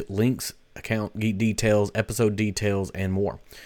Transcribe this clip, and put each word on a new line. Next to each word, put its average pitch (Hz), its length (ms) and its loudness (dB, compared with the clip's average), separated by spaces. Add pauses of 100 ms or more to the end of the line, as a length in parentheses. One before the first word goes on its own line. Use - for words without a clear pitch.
links, 107 440 0 (220)
account 110 440 -4
ge-, 110 160 0
details, 107 600 2
episode 107 400 0
details, 101 560 0
and 95 200 -2
more. 95 280 0 (260)